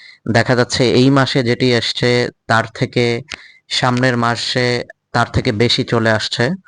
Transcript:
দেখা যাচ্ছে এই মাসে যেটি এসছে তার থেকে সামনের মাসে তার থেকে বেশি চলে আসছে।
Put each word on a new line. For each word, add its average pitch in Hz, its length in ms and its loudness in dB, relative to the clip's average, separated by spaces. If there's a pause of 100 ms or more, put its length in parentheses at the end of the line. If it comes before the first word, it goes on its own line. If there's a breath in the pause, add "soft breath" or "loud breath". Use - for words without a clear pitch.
(320 loud breath)
দেখা 120 240 2
যাচ্ছে 120 340 2
এই 123 200 4
মাসে 135 320 2
যেটি 123 300 0
এসছে 123 560 0 (180)
তার 113 180 2 (100)
থেকে 120 480 -2 (460 loud breath)
সামনের 123 480 0
মাসে 120 680 -2 (280)
তার - 200 0
থেকে 120 200 0
বেশি 120 320 0
চলে 113 260 0
আসছে। 120 400 -2 (180)